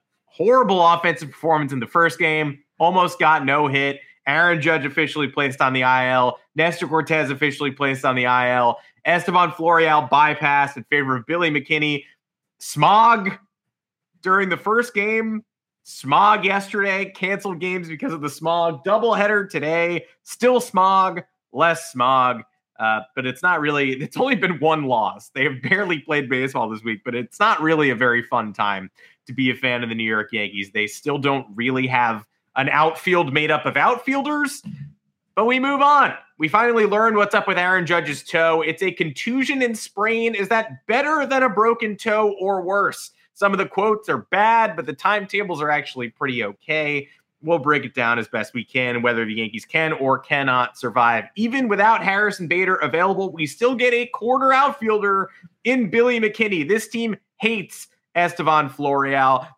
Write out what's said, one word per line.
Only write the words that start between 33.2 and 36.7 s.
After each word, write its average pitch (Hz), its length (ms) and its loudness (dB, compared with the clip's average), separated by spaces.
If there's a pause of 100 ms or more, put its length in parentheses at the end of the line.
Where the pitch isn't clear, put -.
made 151 180 0
up 147 140 0
of 131 100 -2
outfielders, 269 880 -2 (720)
but 214 100 2
we 254 140 2
move 277 220 0
on. 285 320 6 (260)
We 156 80 0
finally 226 380 2